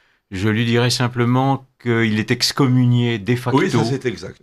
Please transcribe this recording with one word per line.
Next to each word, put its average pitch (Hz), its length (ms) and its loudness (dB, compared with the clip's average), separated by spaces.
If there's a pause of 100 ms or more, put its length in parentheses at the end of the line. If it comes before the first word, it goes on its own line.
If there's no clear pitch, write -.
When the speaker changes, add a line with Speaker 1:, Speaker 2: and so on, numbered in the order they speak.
(300)
Speaker 1:
Je 98 180 -2
lui 110 160 0
dirais 120 260 2
simplement 127 760 0 (160)
qu'il 113 380 0
est 107 100 -2
excommunié 123 880 2
de 101 160 -2
facto 123 240 0
Speaker 2:
Oui, 185 120 0
ça, 113 140 2
c'est 131 220 -4
exact, 87 360 -10